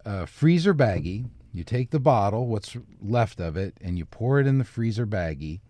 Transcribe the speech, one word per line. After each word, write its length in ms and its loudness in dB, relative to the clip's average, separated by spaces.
a 200 -6
freezer 480 4
baggie, 520 0
you 120 -8
take 280 -2
the 80 0
bottle, 480 2
what's 280 -4
left 380 0
of 180 -4
it, 240 -4
and 160 -4
you 80 -6
pour 340 0
it 80 4
in 120 4
the 40 0
freezer 420 -4
baggie, 540 -4